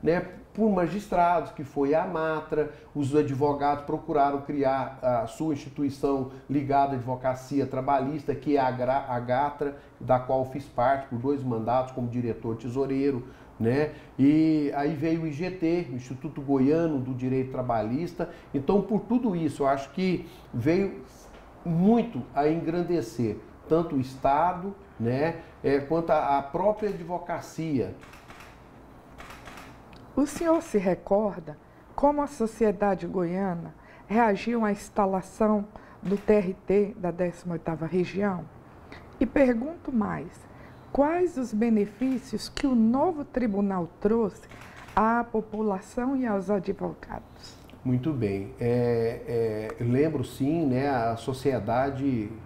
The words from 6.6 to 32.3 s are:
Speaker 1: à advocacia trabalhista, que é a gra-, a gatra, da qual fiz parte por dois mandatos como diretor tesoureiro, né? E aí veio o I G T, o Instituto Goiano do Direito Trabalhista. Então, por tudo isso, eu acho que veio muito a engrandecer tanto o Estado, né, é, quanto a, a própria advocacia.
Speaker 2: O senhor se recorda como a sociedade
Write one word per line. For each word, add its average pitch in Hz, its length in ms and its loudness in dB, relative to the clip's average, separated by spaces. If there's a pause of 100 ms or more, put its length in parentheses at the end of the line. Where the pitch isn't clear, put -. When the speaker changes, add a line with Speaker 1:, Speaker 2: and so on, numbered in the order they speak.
Speaker 1:
à 135 40 -2
advocacia 127 720 -2
trabalhista, 135 720 -2
que 143 200 0
é 139 40 4
a 131 100 2
gra-, 123 400 0
a 123 100 -2
gatra, 139 580 -2 (220)
da 127 200 2
qual 131 260 0
fiz 135 200 -10
parte 135 420 0
por 120 100 -6
dois 131 260 -2
mandatos 123 500 0
como 120 140 -4
diretor 117 480 -4
tesoureiro, 135 680 -2 (340)
né? 135 340 2 (260)
E 151 560 6
aí 147 180 0
veio 165 300 0
o 160 40 -2
I 151 40 -4
G 165 180 -4
T, 170 420 0
o 131 40 -6
Instituto 131 440 -8
Goiano 139 600 4
do 127 160 -4
Direito 127 360 0
Trabalhista. 123 760 -2 (240)
Então, 190 260 4
por 196 220 0
tudo 240 340 0
isso, 156 280 0
eu 135 40 4
acho 139 220 0
que 185 380 0 (260)
veio 165 480 0 (640)
muito 185 560 2 (140)
a 147 120 2
engrandecer 160 880 0 (300)
tanto 165 280 2
o 135 40 2
Estado, 170 760 0 (240)
né, 135 380 0 (260)
é, 135 160 2
quanto 165 320 0
a, 139 260 2
a 139 60 0
própria 208 460 0
advocacia. 165 1040 -4 (2250)
Speaker 2:
O 285 120 2
senhor 330 340 2
se 320 160 -2
recorda 180 800 0 (380)
como 285 260 2
a 285 60 -2
sociedade 208 800 0